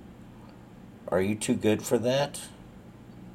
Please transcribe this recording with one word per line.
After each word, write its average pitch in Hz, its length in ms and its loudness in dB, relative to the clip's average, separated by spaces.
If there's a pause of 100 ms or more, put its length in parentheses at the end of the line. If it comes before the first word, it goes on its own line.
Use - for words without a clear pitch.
(1080)
Are 92 120 4
you 104 140 2
too 120 200 2
good 107 280 4
for 120 160 4
that? 131 420 2 (960)